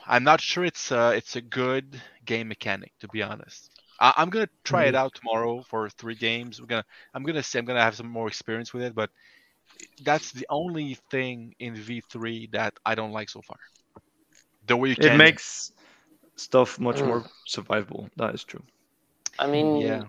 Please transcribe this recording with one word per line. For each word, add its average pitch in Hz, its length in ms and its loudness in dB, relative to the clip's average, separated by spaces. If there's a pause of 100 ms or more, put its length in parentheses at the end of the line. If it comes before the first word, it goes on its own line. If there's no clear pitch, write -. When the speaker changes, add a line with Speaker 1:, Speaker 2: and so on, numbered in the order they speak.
Speaker 1:
I'm 123 160 4
not 151 180 6
sure - 240 -2
it's - 260 -6
a, 117 240 4
it's - 200 -6
a 120 60 -6
good 131 600 -4 (240)
game 113 220 -4
mechanic, 101 520 -6
to 107 80 -16
be 107 140 -6
honest. - 480 -10 (300)
I, 127 180 8
I'm 165 140 2
gonna 214 180 -2 (140)
try - 220 2
it 135 100 4
Speaker 2:
Mm. - 20 4
Speaker 1:
out 131 160 0
tomorrow 117 480 -2
for 110 280 -6
three 117 260 -12
games. 117 440 -4
We're 120 80 -20
gonna, 113 180 -2 (280)
I'm 131 100 -10
gonna 151 200 -4
see, - 160 -4
I'm 117 60 -4
gonna 123 160 0
have 113 140 4
some 117 140 -14
more 117 180 -6
experience 113 460 -8
with 123 100 -6
it, 120 120 -8
but 107 160 -2 (920)
that's 147 280 0
the 127 180 -12
only 151 460 -4 (160)
thing 123 480 -6
in 120 160 -10
V 110 340 -8
three 113 440 -8
that 110 200 -2 (120)
I 110 100 0
don't 110 160 -6
like 107 180 -8
so 110 140 -14
far. - 140 -18 (1080)
The 120 100 4
way 131 140 2
you 131 60 2
Speaker 3:
It - 60 0
Speaker 1:
can 147 160 8
Speaker 3:
makes - 540 6 (640)
stuff - 440 2
much 123 180 0
Speaker 4:
Mm. 139 100 0
Speaker 3:
more 117 180 -2 (220)
survivable. 107 720 -4
That 107 160 -2
is - 100 -12
true. - 200 -16 (720)
Speaker 4:
I 139 80 0
mean, 147 320 2
Speaker 1:
Yeah. 110 320 0